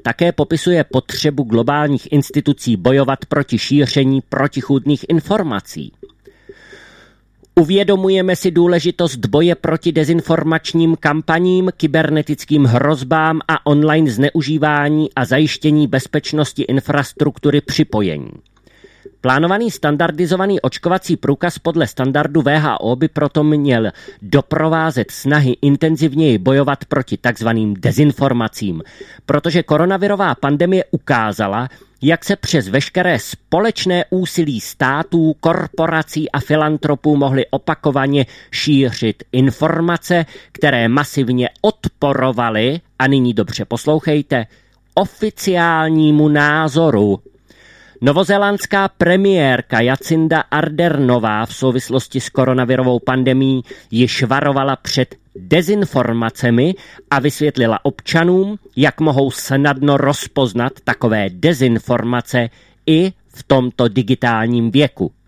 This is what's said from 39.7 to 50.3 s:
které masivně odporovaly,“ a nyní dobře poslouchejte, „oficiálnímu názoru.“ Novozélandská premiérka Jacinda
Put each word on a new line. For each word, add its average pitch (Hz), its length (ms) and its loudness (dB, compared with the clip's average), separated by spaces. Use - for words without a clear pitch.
které 127 360 0
masivně 127 640 0
odporovaly,“ 127 1200 -2
a 131 80 2
nyní 131 260 2
dobře 104 320 -4
poslouchejte, 147 800 -2
„oficiálnímu 160 1300 2
názoru.“ 147 920 2
Novozélandská 196 800 0
premiérka 170 920 2
Jacinda 160 580 0